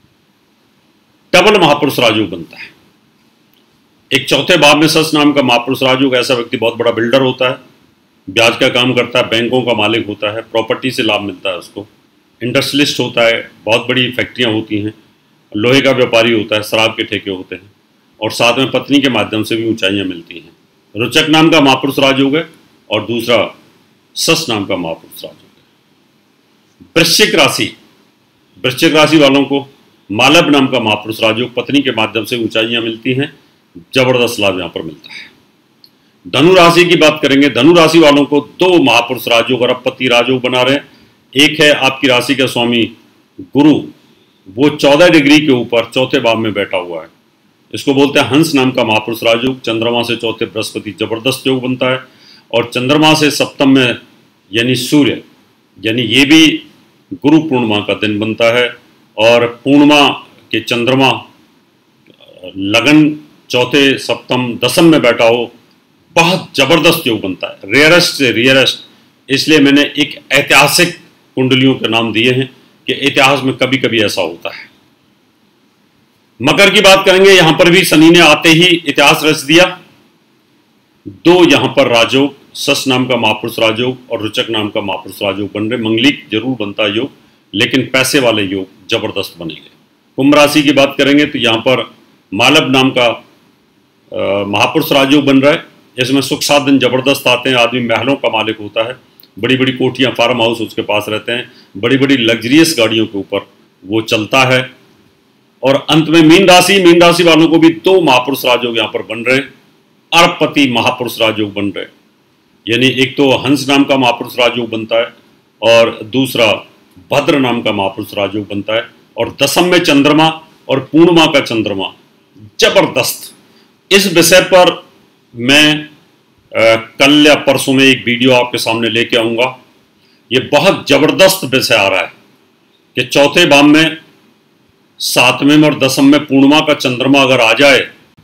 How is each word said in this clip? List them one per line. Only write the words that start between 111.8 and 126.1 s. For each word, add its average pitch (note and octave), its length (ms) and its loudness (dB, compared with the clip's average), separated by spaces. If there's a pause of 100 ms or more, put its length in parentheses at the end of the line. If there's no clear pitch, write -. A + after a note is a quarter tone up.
हैं। F#2+ 120 -14 (760)
यानी B2 180 0
एक B2+ 300 -2
तो C#3 200 2
हंस C3 320 -2
नाम C#3 160 2
का C#3 120 0
महापुरुष A#2+ 420 -2
राजयोग A#2+ 320 -2
बनता A2 260 -6
है A#2 180 -4 (480)
और A2+ 400 2
दूसरा A#2+ 440 -2 (640)
भद्र C#3 260 0
नाम A#2+ 240 -2
का A2 100 -2
महापुरुष G#2 420 -6
राजयोग G2+ 340 -6
बनता G2+ 260 -8
है A#2 140 -4 (280)
और A#2 260 -6
दसम F3 220 0
में F3 140 2
चंद्रमा D#3 640 2 (260)
और C3 120 -2
पूर्णिमा E3 460 4
का C#3+ 140 2
चंद्रमा G2+ 540 -6 (640)
जबरदस्त। F#3+ 760 -2 (580)
इस G3 220 0
विषय E3+ 260 4
पर F3+ 440 2 (520)
मैं, D3+ 480 0 (720)